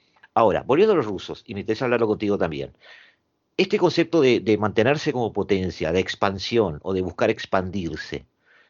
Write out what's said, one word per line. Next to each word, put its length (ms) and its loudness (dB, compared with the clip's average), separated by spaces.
Ahora, 300 4
volviendo 300 4
a 40 4
los 80 0
rusos, 420 -8
y 60 -12
me 80 -8
interesa 240 -2
hablarlo 220 2
contigo 300 0
también, 360 -4
este 220 0
concepto 420 2
de, 220 4
de 160 2
mantenerse 560 0
como 180 -2
potencia, 640 -2
de 80 2
expansión 840 -2
o 100 -4
de 80 0
buscar 280 -2
expandirse, 960 -6